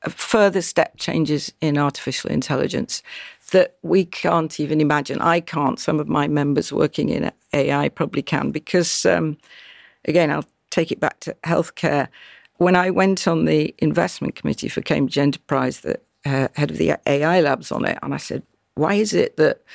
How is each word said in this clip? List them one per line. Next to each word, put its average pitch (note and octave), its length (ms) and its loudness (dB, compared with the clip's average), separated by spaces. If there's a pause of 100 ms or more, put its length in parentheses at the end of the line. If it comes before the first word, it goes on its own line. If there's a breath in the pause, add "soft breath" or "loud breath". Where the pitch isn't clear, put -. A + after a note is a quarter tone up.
further G3 520 2
step - 360 0
changes D3+ 640 -2
in D3 160 2
artificial C#3+ 520 -2
intelligence - 720 -2 (500 loud breath)
that - 300 4
we F3+ 220 2
can't E3+ 560 -2
even D3+ 220 2
imagine. D3 400 0
I E3+ 180 2
can't. E3 400 -2
Some - 200 0
of D3 80 -4
my D3 200 0
members C#3+ 460 0
working - 360 0
in - 220 -2 (220)
A C#3 180 2
I C#3+ 180 0
probably - 320 -4
can C#3+ 300 -2
because, E3 540 -2
um, E3+ 320 2 (680 loud breath)
again, D#3 240 2
I'll D3 160 -2 (240)
take E3 220 0
it - 80 -6
back - 220 -2
to - 140 -10 (100)
healthcare. D#3+ 640 0 (480 loud breath)
When F3+ 180 4
I F#3 160 4
went F#3+ 360 2
on E3 180 2
the D#3 340 2
investment D#3+ 560 -2
committee - 340 -6
for - 120 -6
Cambridge C#3+ 360 0
Enterprise, C3+ 640 0
the, - 200 -4 (260)
uh, C3+ 300 0
head D3 140 -2
of D#3 80 -8
the D#3+ 160 2 (140)
A C#3+ 160 2
I F3 180 4
labs C#3+ 300 0
on - 140 -4
it, - 180 -2
and C#3 100 -4
I C#3 40 -6
said, - 260 -8 (320)
"Why E3 200 0
is G#3 180 0
it - 240 0
that - 260 2 (120)